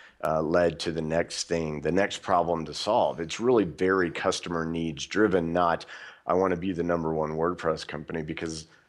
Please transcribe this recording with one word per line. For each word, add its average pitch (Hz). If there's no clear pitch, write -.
uh, 80
led 82
to 85
the 80
next 80
thing, 80
the 78
next 98
problem 85
to 76
solve. 85
It's 82
really 117
very 92
customer 85
needs 82
driven, 90
not, 85
"I 87
wanna 92
be 92
the 85
number 85
one 78
WordPress 80
company," 80
because 80